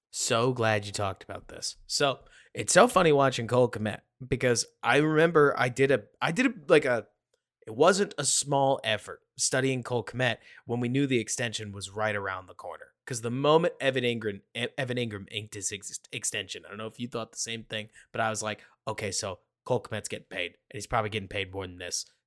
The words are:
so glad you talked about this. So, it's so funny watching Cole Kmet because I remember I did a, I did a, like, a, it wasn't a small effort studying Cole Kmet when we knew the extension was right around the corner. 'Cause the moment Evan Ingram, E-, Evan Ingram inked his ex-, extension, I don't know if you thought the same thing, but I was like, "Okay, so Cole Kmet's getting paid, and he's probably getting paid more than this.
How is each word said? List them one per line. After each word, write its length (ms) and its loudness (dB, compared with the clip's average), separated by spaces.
so 420 0
glad 320 0
you 60 -10
talked 320 -4
about 260 -14
this. 260 -10
So, 320 0
it's 180 -2
so 140 10
funny 240 6
watching 360 4
Cole 220 4
Kmet 300 -6
because 380 2
I 160 4
remember 600 6
I 120 0
did 220 2
a, 120 2
I 100 2
did 160 2
a, 60 -4
like, 180 6
a, 200 0
it 80 -12
wasn't 420 4
a 80 -4
small 580 2
effort 380 -4
studying 460 0
Cole 220 -4
Kmet 320 -2
when 140 -4
we 100 -2
knew 180 0
the 120 2
extension 520 -6
was 200 -12
right 240 -2
around 320 -6
the 80 -20
corner. 320 -16
'Cause 160 -8
the 100 -6
moment 500 4
Evan 220 0
Ingram, 380 -2
E-, 120 -4
Evan 200 -4
Ingram 340 -6
inked 240 -8
his 160 -6
ex-, 280 -12
extension, 540 -8
I 40 -18
don't 100 -14
know 80 -8
if 120 -14
you 80 -6
thought 260 -8
the 60 -12
same 260 -8
thing, 240 -8
but 100 -4
I 100 0
was 120 -4
like, 180 -6
"Okay, 240 -4
so 280 -6
Cole 180 0
Kmet's 260 -8
getting 200 -12
paid, 220 -6
and 60 -12
he's 100 -10
probably 240 0
getting 180 -6
paid 240 -8
more 140 -8
than 100 -16
this. 280 -8